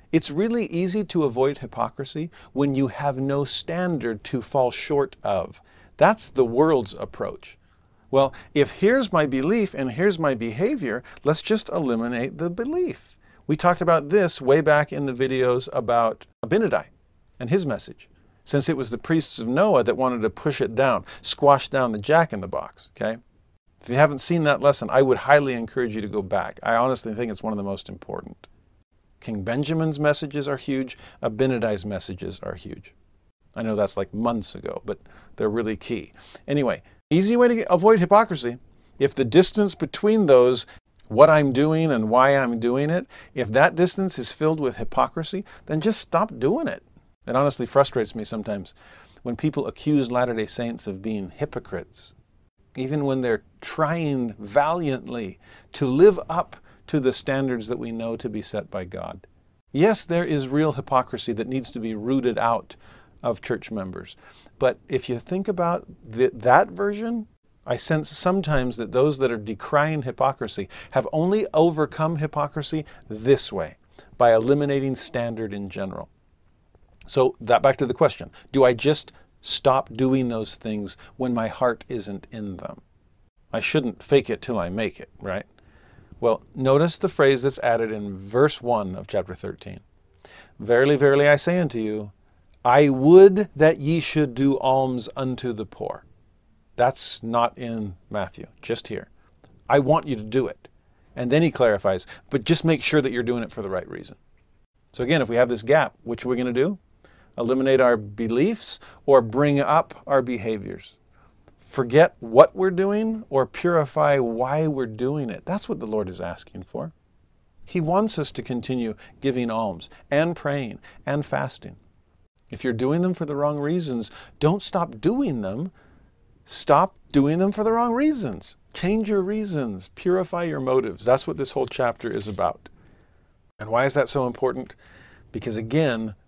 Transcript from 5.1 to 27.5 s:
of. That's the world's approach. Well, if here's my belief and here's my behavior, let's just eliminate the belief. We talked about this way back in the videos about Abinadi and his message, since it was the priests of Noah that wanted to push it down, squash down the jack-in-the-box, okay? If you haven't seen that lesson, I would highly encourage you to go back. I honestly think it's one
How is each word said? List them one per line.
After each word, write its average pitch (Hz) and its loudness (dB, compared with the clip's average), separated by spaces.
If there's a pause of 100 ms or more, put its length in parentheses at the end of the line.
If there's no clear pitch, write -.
of. 98 -4 (380)
That's 196 2
the 131 2
world's 123 2
approach. - -12 (520)
Well, 135 2 (220)
if - 0
here's 233 2
my 156 2
belief 156 -2
and 131 -4
here's 170 0
my 147 0
behavior, 123 -4 (200)
let's 156 0
just 214 -2
eliminate 123 -4
the 165 -4
belief. 285 -6 (280)
We 156 0
talked 175 2
about 160 2
this 180 2
way 139 6
back 147 4
in 143 -4
the 135 -2
videos 127 0
about 117 0 (160)
Abinadi 170 0 (520)
and 123 -8
his 180 0
message, - -8 (340)
since 143 0
it 156 0
was 123 -6
the 117 -6
priests - -2
of 113 -6
Noah 147 4
that 120 0
wanted 123 0
to 110 0
push - -4
it 113 -4
down, 123 2 (160)
squash - 2
down 127 -2
the 107 -4
jack-in-the-box, 101 -2
okay? 113 -6 (600)
If - -18
you 120 -4
haven't 147 4
seen 170 0
that 147 2
lesson, 139 2
I 135 4
would 127 4
highly 139 4
encourage 117 -4
you 110 -4
to 104 -8
go 104 -4
back. 98 -4
I 113 2
honestly 117 0
think 117 -6
it's 101 -10
one 110 -4